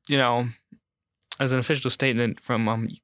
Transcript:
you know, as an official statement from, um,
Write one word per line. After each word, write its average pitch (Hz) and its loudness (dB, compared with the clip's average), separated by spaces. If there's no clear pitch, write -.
you 143 2
know, 123 2
as 131 2
an 131 2
official 131 0
statement 120 0
from, 113 -2
um, 113 -2